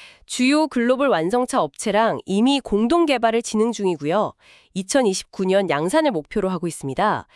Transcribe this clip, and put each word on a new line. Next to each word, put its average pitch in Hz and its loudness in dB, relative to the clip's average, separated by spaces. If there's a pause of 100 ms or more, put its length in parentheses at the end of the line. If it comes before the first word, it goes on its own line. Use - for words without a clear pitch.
(260)
주요 285 0
글로벌 254 0
완성차 220 0
업체랑 202 0
이미 247 2
공동 240 2
개발을 233 0
진행 226 0
중이고요. 175 -2 (400)
이천이십구 190 -2
년 190 2
양산을 190 0
목표로 214 -4
하고 180 -4
있습니다. 156 -2